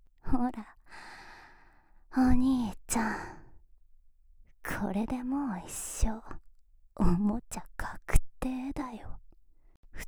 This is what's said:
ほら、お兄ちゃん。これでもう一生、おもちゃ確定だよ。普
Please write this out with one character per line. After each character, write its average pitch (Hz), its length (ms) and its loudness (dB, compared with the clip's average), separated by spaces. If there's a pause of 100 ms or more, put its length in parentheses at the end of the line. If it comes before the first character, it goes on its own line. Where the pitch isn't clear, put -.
(240)
ほ 262 140 4 (140)
ら、 220 240 -14 (1400)
お 262 40 4 (100)
兄 254 420 6 (140)
ち - 100 -2
ゃ 220 140 0
ん。 185 40 -4 (1500)
こ - 300 -6
れ 208 120 -2
で 247 180 -6
も 262 320 -4
う 175 100 -8
一 - 60 -16
生、 - 500 0 (760)
お - 80 2
も 208 460 4
ち - 80 -10
ゃ - 60 -8 (120)
確 - 440 2 (200)
定 254 340 -6
だ 254 180 -8
よ。 - 280 -12 (720)
普 - 160 -10